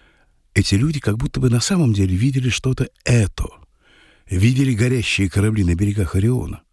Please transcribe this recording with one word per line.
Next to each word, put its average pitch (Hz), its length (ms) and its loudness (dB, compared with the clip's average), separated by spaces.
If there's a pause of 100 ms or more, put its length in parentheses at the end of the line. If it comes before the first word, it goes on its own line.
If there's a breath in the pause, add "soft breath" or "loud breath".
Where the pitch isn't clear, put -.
(540 soft breath)
Эти 101 220 2
люди 143 240 0
как 107 180 -2
будто 139 220 -4
бы 127 100 2
на 120 100 2
самом 156 320 0
деле 95 240 0
видели 127 320 0
что-то 131 400 -4 (160)
«это». 117 420 0 (840 soft breath)
Видели 127 420 2
горящие 113 560 0
корабли 104 360 0
на 87 100 2
берегах 101 400 -2
Ориона. 101 480 -2 (100)